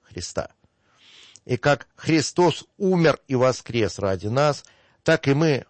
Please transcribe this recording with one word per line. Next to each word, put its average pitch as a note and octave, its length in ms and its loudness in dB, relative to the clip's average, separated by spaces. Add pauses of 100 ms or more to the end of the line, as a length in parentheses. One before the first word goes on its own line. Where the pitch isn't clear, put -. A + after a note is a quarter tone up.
Христа. - 480 -10 (920)
И A#2+ 140 -4
как - 380 0
Христос D#3+ 680 0 (120)
умер F3 500 2
и C3+ 80 -2
воскрес A#2+ 640 0
ради G2 280 -4
нас, C#3 360 0 (400)
так D#3+ 240 2
и C#3 60 4
мы D3 360 0